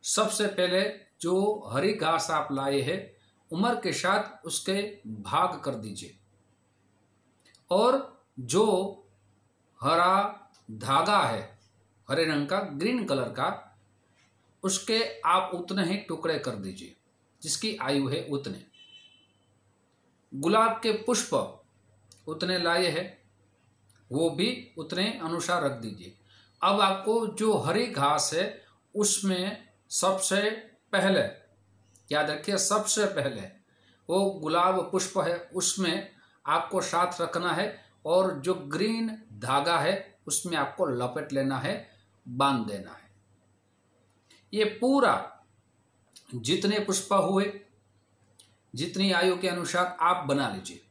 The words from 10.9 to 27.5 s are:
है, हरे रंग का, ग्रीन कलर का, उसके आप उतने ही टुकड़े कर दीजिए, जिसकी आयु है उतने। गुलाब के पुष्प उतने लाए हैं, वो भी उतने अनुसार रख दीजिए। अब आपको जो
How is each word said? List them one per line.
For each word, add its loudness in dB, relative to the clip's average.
है, -4
हरे 2
रंग 0
का, 0
ग्रीन -2
कलर 0
का, -4
उसके 0
आप 2
उतने -2
ही 0
टुकड़े -4
कर -6
दीजिए, -12
जिसकी -4
आयु 0
है -2
उतने। -6
गुलाब 2
के 2
पुष्प 0
उतने -2
लाए 2
हैं, 0
वो 2
भी -2
उतने -2
अनुसार -2
रख 0
दीजिए। -12
अब 4
आपको 2
जो 2